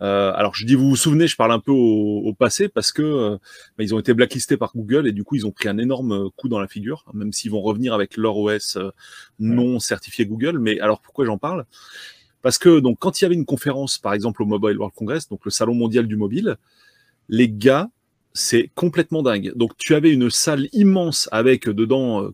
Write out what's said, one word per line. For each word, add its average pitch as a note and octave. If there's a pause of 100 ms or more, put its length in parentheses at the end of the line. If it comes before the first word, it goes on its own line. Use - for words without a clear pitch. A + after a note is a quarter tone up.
Euh, G2
alors G2+
je G#2+
dis B2+
vous C3+
vous C3+
souvenez, D#3
je D3
parle A2+
un A2+
peu C#3
au, G#2+
au G#2+
passé B2+
parce -
que, -
euh, B2+ (400)
bah, A2
ils G#2+
ont A2
été A#2
blacklistés B2
par A2+
Google B2
et A2
du G2+
coup -
ils G#2+
ont G#2
pris -
un G2+
énorme A#2
coup -
dans A2+
la G2
figure, A#2 (100)
même G#2
s'ils -
vont G#2
revenir A2
avec G2+
leur A2
O G#2
S, G#2
euh, G2 (460)
non A#2+
certifié G#2+
Google. A#2
Mais G#2+
alors G#2+
pourquoi -
j'en A2
parle ? D#3+ (760)
Parce B2+
que E3+
donc B2+
quand F#3
il G3
y -
avait F3
une D#3
conférence, C3+
par G2+
exemple G#2+
au G#2+
Mobile G#2
World G#2
Congress, C3
donc G2+
le G2+
salon A#2
mondial A#2
du G#2+
mobile, A2+ (720)
les A#2
gars, C3 (440)
c'est -
complètement D#3+
dingue. G2+
Donc, A#2
tu -
avais D#3
une B2
salle C#3+
immense F#3+
avec, B2
euh, G#2+
dedans, A2+
euh, G2+